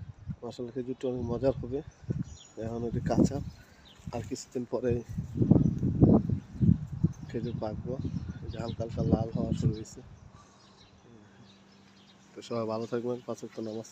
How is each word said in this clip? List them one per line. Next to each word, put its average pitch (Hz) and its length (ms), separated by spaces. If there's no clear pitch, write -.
মাশাআল্লাহ, 120 320
খেজুরটা 127 340
অনেক 123 220
মজার 123 300
হবে। 131 220
এখন 113 320
এটা - 120
কাঁচা, 123 280
আর 120 160
কিছুদিন 123 360
পরে 120 380
খেজুর 117 300
পাকবো। 110 320
এই - 60
যে - 80
হালকা 117 260
হালকা 117 180
লাল 113 340
হওয়া 117 240
শুরু 233 140
হয়েছে। 110 260
তো 104 80
সবাই 117 240
ভালো 110 200
থাকবেন, 120 400
পাঁচ 117 120
ওয়াক্ত 113 220
নামাজ 113 320